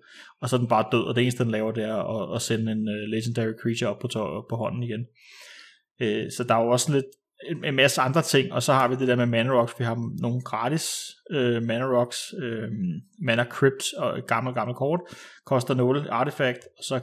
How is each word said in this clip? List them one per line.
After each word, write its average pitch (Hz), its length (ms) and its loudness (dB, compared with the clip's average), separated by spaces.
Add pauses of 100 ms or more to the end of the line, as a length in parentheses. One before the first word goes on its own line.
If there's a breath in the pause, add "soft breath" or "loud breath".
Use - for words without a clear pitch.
(400 loud breath)
Og 123 80 -4
så 127 80 2
er - 40 6
den 120 80 0
bare 113 240 4
død, 117 120 4
og 120 100 -2
det 120 80 2
eneste, 127 220 0
den 113 80 0
laver, 110 200 0
det 113 120 -4
er 107 120 -4
at, 101 400 -4
at 117 60 -4
sende 113 300 0
en, 107 160 -2
øh, 107 200 -6
legendary 110 440 -2 (100)
creature 117 280 0
op 104 80 -4
på 127 100 -6
to-, 104 420 -4
på 117 60 -4
hånden 113 260 -4
igen. 120 240 -4 (960 loud breath)
Øh, 110 340 0
så 120 80 -2
der 120 100 4
er 117 80 4
jo 117 80 2
også 123 220 2
lidt 135 120 2 (460)
en, 156 140 -8
en 143 100 -2
masse 135 260 4
andre 135 220 2
ting, 139 300 2
og 123 100 0
så 147 100 2
har 131 160 6
vi 127 80 -2
det 127 120 0
der 123 80 4
med 120 100 2
mana 117 260 2
rocks. 117 260 2
Vi 123 60 -2
har 117 380 -4
nogle 123 200 -2
gratis, 127 440 -2 (440)
øh, 123 320 2
mana 117 220 -2
rocks, 123 320 2 (260)
øh, 113 260 -4 (540)
mana 120 220 4
crypt - 400 2 (140)
og 127 200 0
et 123 80 -8
gammelt, 123 300 0
gammelt 120 200 -2
kort, 156 240 0 (460 loud breath)
koster 131 280 2
nul 131 360 4
artefakt, 127 480 0 (200)
og - 60 -14
så, - 180 -2